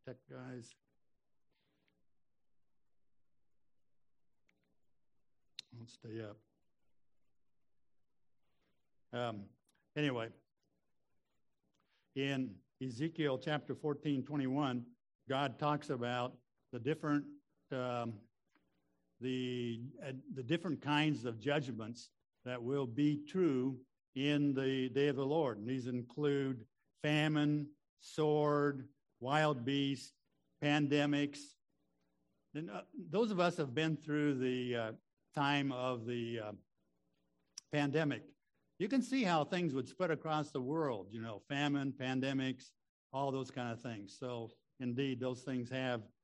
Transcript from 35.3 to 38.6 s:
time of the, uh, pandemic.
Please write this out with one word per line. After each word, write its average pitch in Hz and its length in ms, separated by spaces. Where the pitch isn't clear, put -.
time 143 380
of 123 340
the, 117 340
uh, 107 120
pandemic. 147 500